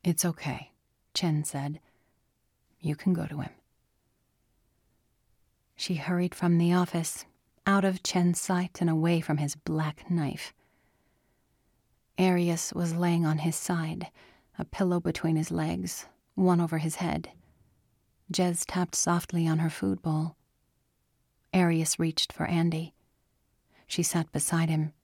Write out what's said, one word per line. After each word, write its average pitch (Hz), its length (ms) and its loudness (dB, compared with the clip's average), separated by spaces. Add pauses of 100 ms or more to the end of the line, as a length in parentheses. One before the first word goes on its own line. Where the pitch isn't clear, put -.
"It's 170 200 0
okay," 156 480 -6 (420)
Chen 151 300 2
said. 147 360 -6 (1000)
"You 151 160 -2
can - 160 0
go 165 140 0
to 147 140 -8
him." - 120 -8 (2250)
She - 220 -4
hurried 175 380 -2
from 175 220 2
the 170 160 4
office, 175 540 -2 (400)
out 196 180 4
of 185 180 0
Chen's 175 380 2
sight 180 400 -2
and 170 80 2
away 165 320 2
from 156 180 -2
his 147 180 -2
black 156 540 -4
knife. 160 440 -2 (1600)
Arius 175 560 2
was 165 220 -2
laying 170 320 2
on 156 120 2
his 156 180 0
side, 165 540 -4 (480)
a 165 60 -4
pillow 180 360 0
between 160 360 0
his 156 140 -2
legs, 170 560 -4 (280)
one 180 280 4
over 165 160 -2
his 156 160 -2
head. 156 360 -4 (1040)
Jez 175 340 0
tapped - 280 -2
softly 175 520 0
on 160 120 2
her 160 100 2
food 190 320 -2
bowl. 156 340 -2 (1160)
Arius 170 460 2
reached 160 340 -2
for - 140 -4
Andy. 165 480 0 (920)
She - 160 -2
sat 165 300 0
beside 165 380 0
him. 156 340 0